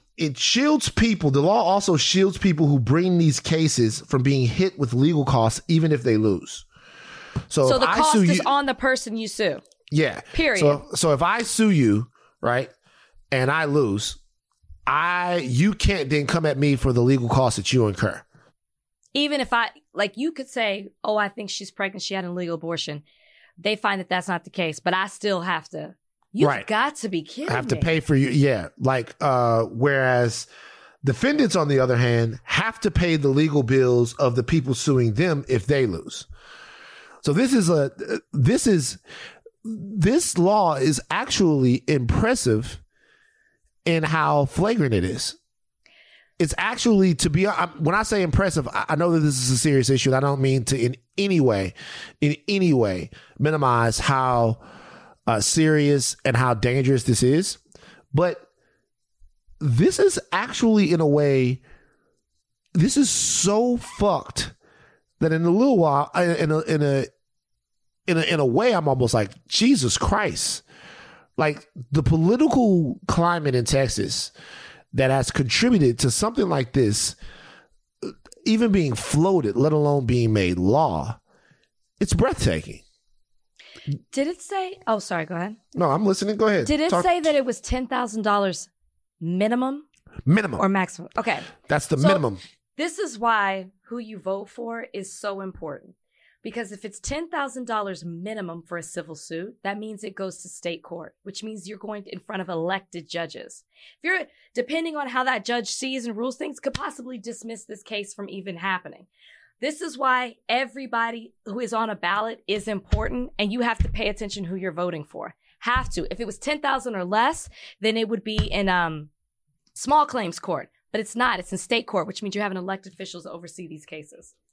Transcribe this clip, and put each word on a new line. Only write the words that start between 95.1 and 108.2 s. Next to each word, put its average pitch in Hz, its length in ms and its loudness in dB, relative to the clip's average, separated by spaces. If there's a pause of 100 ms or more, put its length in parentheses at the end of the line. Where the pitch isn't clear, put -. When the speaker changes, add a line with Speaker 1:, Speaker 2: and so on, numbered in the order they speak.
Speaker 2:
so 196 280 -8
important. 180 540 -14 (480)
Because 220 280 -12
if 202 140 -18
it's 202 140 -16
ten 320 300 -8
thousand 269 360 -8
dollars 202 400 -6
minimum 170 560 -10
for 170 160 -12
a 165 60 -10
civil 160 320 -12
suit, 170 480 -12
that 202 160 -8
means 214 240 -14
it 196 120 -12
goes 190 260 -10
to 180 80 -18
state - 340 -10
court, 170 400 -16
which 196 200 -14
means 214 240 -14
you're 196 100 -14
going 208 300 -12
in - 120 -14
front 196 220 -10
of 180 80 -8
elected 180 600 -6
judges. - 540 -12 (340)
If - 60 -20
you're, 370 160 -2 (340)
depending 320 420 -4
on 277 140 -6
how 254 140 -2
that 254 220 -2
judge 240 240 -4
sees 262 360 -6
and 233 100 -8
rules 240 220 -6
things, 302 220 -10
could 277 140 -6
possibly 254 440 -10
dismiss 226 480 -14
this 208 180 -18
case 208 300 -10
from 202 160 -14